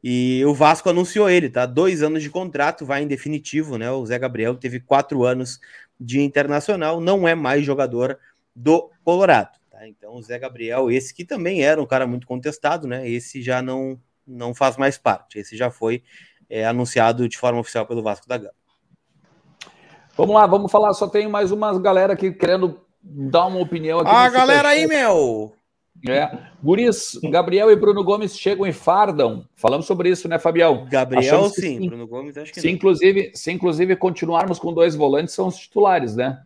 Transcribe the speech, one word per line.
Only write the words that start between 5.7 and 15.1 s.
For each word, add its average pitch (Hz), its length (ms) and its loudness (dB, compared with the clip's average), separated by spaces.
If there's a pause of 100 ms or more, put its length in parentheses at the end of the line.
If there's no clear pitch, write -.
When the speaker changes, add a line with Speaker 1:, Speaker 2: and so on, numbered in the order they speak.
Speaker 1:
de 123 220 -4
Internacional, 147 800 -2
não 180 280 2
é 165 80 2
mais 143 280 0
jogador 135 540 -2 (380)
do 151 340 2 (140)
Colorado, 170 540 2 (120)
tá? 107 180 -20
Então, 107 280 -20
o 123 60 -18
Zé 117 180 -14
Gabriel, 123 520 -4
esse 131 220 -2
que 175 120 -14
também 180 380 -4
era 151 180 4
um 135 40 -4
cara 131 220 0
muito 123 200 -8
contestado, 147 600 -4
né? 127 220 -8
Esse 120 320 -8
já 127 200 -2
não, 131 380 -8 (280)
não 120 260 -10
faz 127 240 0
mais 135 200 0
parte. - 420 -4